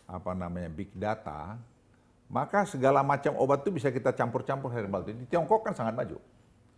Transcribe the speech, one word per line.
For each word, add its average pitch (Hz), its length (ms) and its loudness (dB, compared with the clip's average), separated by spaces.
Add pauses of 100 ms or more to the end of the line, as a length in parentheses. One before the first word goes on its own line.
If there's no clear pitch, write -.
apa 90 240 -6
namanya, 90 340 -4
big 82 240 -10
data, 98 680 -6 (640)
maka 180 400 0
segala 139 400 4
macam 143 320 2
obat 139 240 4
itu - 100 0
bisa 139 220 0
kita 127 160 2
campur-campur 127 640 -2
herbal. 98 320 -2
Di 104 80 -8 (160)
Tiongkok 175 320 4
kan 214 160 -4
sangat 113 160 -2
maju. 131 240 -6 (600)